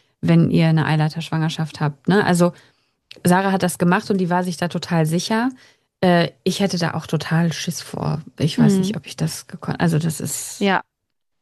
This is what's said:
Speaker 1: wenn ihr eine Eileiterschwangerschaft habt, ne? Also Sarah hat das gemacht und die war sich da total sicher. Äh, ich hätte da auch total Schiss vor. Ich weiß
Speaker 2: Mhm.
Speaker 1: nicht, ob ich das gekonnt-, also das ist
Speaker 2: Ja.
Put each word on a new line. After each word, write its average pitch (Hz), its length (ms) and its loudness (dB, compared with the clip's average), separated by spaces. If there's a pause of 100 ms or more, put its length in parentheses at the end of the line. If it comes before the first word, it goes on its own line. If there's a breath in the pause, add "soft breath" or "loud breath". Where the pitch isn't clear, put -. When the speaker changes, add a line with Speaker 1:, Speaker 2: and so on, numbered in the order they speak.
(200 loud breath)
Speaker 1:
wenn 165 300 4
ihr 165 180 4
eine 160 160 2
Eileiterschwangerschaft 156 960 -2
habt, 147 280 -4
ne? 196 160 4
Also 175 280 4 (720 soft breath)
Sarah 185 260 4
hat 190 120 0
das 175 160 -2
gemacht 180 320 2
und 196 80 2
die 185 100 0
war 180 160 0
sich 180 140 -6
da 175 100 -2
total 165 380 0
sicher. 220 420 0 (540 soft breath)
Äh, 175 300 4 (120)
ich 185 160 -2
hätte 190 180 0
da 170 140 -2
auch 160 140 -6
total 165 480 0
Schiss - 260 -8
vor. - 400 -6 (180)
Ich - 200 -2
weiß 220 160 6
Speaker 2:
Mhm. 190 60 2
Speaker 1:
nicht, 190 180 -2
ob - 80 -14
ich - 100 -16
das - 300 -6
gekonnt-, - 340 -8
also 165 180 2
das 160 220 -4
ist - 400 -8
Speaker 2:
Ja. 196 220 0 (600)